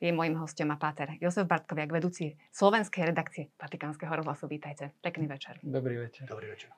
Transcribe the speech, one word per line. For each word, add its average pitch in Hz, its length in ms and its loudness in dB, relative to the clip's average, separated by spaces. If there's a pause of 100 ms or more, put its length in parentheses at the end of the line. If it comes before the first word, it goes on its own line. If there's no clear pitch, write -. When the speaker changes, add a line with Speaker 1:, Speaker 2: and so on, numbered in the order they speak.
Speaker 1:
je 170 80 2
mojím 160 320 4
hosťom 151 320 0
a 151 80 -4
páter 151 400 -4
Jozef 180 240 2
Bartkoviak, 156 480 0
vedúci 165 560 0
slovenskej 202 580 4
redakcie 160 540 0
Vatikánskeho 151 560 -6
rozhlasu. 147 320 -4
Vítajte. 147 560 -8
Pekný 165 240 0
večer. 139 320 -10
Speaker 2:
Dobrý 127 400 -2
večer. 120 240 -10
Speaker 3:
Dobrý 107 240 -8
večer. - 300 -14